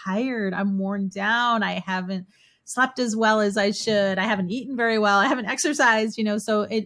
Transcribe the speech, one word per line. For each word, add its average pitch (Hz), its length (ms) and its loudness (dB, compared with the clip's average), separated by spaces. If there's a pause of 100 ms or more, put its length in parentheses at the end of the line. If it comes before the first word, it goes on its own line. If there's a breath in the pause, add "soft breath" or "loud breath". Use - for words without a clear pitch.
tired, 214 480 -2
I'm 196 240 -2
worn 196 320 -2
down, 226 540 0
I 185 240 -2
haven't 185 400 -6 (380 soft breath)
slept 254 340 -2
as 233 180 -2
well 220 240 4
as 202 160 2
I 208 140 2
should, 202 480 0
I 185 60 0
haven't 196 260 0
eaten 254 260 -6
very 226 220 2
well, 202 200 4
I 196 80 4
haven't 254 200 0
exercised, 226 720 2
you 226 60 0
know, 208 120 0
so 214 280 0
it, 220 220 -2